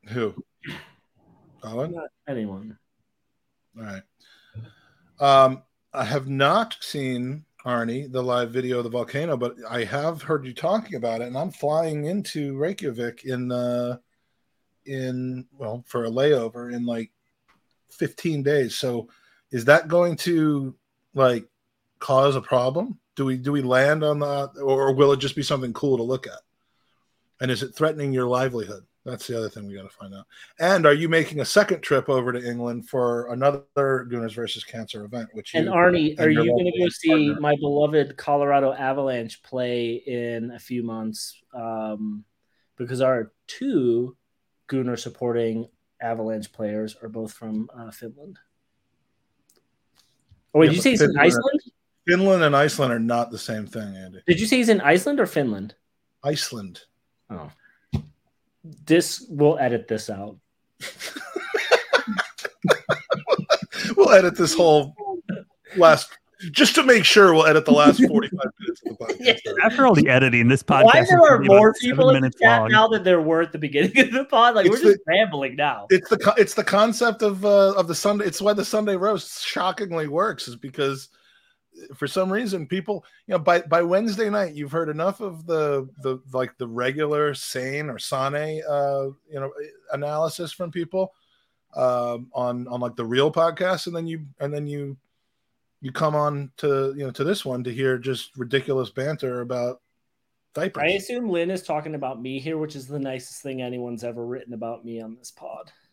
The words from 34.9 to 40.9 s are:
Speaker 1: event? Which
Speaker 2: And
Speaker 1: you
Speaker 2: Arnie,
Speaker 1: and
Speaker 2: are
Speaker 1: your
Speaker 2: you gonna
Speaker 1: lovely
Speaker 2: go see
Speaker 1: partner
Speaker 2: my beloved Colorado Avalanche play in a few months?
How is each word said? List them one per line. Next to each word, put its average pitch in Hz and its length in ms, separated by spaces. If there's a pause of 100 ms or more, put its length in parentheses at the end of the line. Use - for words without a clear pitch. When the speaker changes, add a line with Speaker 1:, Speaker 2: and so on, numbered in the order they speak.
Speaker 1:
event? 113 260
Which 107 220
Speaker 2:
And 165 120
Speaker 1:
you 190 60
Speaker 2:
Arnie, 175 380
Speaker 1:
and 156 100
Speaker 2:
are 160 100
Speaker 1:
your 156 140
Speaker 2:
you 233 60
gonna 185 140
Speaker 1:
lovely 180 140
Speaker 2:
go 175 120
see - 180 (180)
Speaker 1:
partner 147 140
Speaker 2:
my 147 160
beloved 143 640
Colorado 143 560
Avalanche 131 680
play 120 640
in 120 440
a 120 80
few 123 240
months? 113 580 (140)